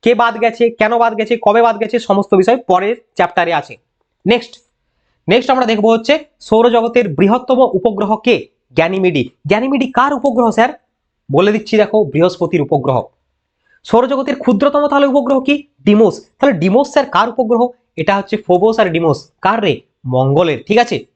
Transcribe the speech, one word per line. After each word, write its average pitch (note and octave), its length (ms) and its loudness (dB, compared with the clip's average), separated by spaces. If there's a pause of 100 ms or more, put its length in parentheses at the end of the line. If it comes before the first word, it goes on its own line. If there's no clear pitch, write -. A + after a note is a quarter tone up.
কে A#3 140 2
বাদ G#3 260 -2
গেছে, A#3 280 0
কেন A3+ 280 -2
বাদ A#3 200 0
গেছে, G#3+ 240 -4
কবে G#3+ 200 2
বাদ A3+ 180 2
গেছে, A3+ 200 -4
সমস্ত G3+ 340 -2
বিষয় G3 240 2
পরের G3+ 380 -2 (200)
চ্যাপ্টারে E3+ 380 -2
আছে। C#3 240 -6 (480)
নেক্সট, A#3 260 0 (760)
নেক্সট B3+ 220 0
আমরা C4 160 2
দেখবো A3 260 0
হচ্ছে A#3 340 0 (140)
সৌরজগতের A#3 760 0
বৃহত্তম B3 580 2
উপগ্রহ G3+ 420 -2
কে? G#3+ 320 -2 (240)
গ্যানিমিডি। D#3+ 580 0 (180)
গ্যানিমিডি B3+ 440 -2
কার C4+ 220 0
উপগ্রহ A#3+ 380 0
স্যার? A#3 180 0 (600)
বলে F3+ 200 2
দিচ্ছি G#3+ 260 -2
দেখো, G#3+ 260 2
বৃহস্পতির E3+ 580 -2
উপগ্রহ। C3 400 -2 (800)
সৌরজগতের C4 520 0
ক্ষুদ্রতম C#4+ 520 0
তাহলে C#4 200 2
উপগ্রহ C4+ 320 0
কি? C#4+ 240 -2 (200)
ডিমোস। G#3 380 2 (180)
তাহলে C4+ 180 2
ডিমোস G3+ 340 0
স্যার C#4 140 2
কার A3+ 240 0
উপগ্রহ? A#3 380 -2 (280)
এটা G3 220 -2
হচ্ছে G3+ 200 -6
ফোবস G#3 420 0
আর G3 100 2
ডিমোস। D#3+ 420 -2 (100)
কার G#3+ 220 0
রে? D3+ 180 -2 (240)
মঙ্গলের, C3+ 640 0
ঠিক G#3+ 100 0
আছে? A3+ 280 -2 (100)